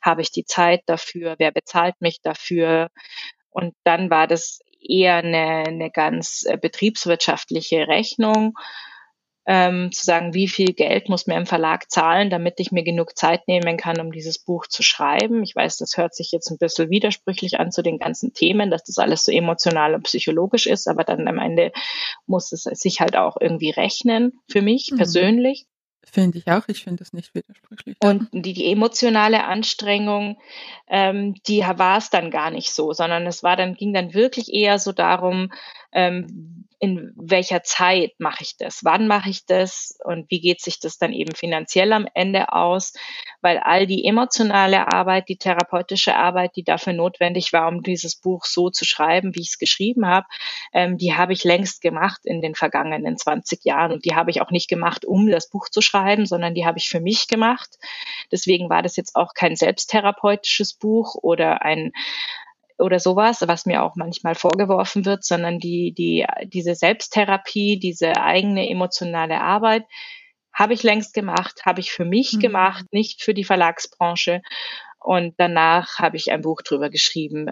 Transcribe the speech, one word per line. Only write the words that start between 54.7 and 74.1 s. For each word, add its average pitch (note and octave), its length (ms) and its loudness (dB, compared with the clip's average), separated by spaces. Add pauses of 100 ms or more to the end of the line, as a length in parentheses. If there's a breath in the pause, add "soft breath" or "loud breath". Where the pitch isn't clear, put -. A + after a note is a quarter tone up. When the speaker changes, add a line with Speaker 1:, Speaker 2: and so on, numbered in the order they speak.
Speaker 1:
um G3+ 260 4
das E3 180 2
Buch - 220 -10
zu G#3+ 100 0
schreiben, G#3 460 2
sondern E3+ 280 -2
die E3+ 120 -2
habe E3 120 0
ich - 100 -4
für E3+ 120 -2
mich G3 280 0
gemacht. A3+ 500 0 (540 loud breath)
Deswegen F3+ 360 0
war E3+ 140 2
das F3 140 -4
jetzt - 180 -6
auch E3+ 180 2
kein E3 240 0
selbsttherapeutisches G3+ 1200 0
Buch A3 400 0
oder E3 480 2
ein, D#3 300 -2 (840 loud breath)
oder F#3 220 0
sowas, G3+ 480 2
was E3+ 200 -2
mir - 180 0
auch D#3+ 100 -4
manchmal E3+ 400 -6
vorgeworfen F#3+ 720 0
wird, G3 200 -2
sondern E3+ 360 -2
die, F3 320 -2
die, E3+ 340 0 (200)
diese F3 280 -4
Selbsttherapie, G3+ 1040 0
diese E3+ 380 0
eigene F#3+ 520 2
emotionale E3+ 720 -4
Arbeit A3 440 2 (680 loud breath)
habe G#3 220 2
ich A3 80 -2
längst G#3+ 320 2
gemacht, F#3 500 -4
habe F#3 160 0
ich - 120 -8
für F3 120 -4
mich G3+ 280 0
Speaker 2:
Mhm. G#3+ 80 0
Speaker 1:
gemacht, F#3+ 520 0
nicht G#3+ 300 -2
für G#3+ 100 0
die G3 120 -2
Verlagsbranche. F3 1000 0 (560 loud breath)